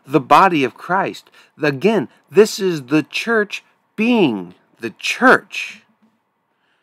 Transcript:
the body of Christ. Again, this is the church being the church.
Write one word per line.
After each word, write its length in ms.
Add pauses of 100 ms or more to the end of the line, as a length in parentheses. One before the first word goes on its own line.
the 140
body 440
of 100
Christ. 560 (300)
Again, 480 (220)
this 300
is 240
the 180
church 640 (320)
being 580 (260)
the 100
church. 920 (1000)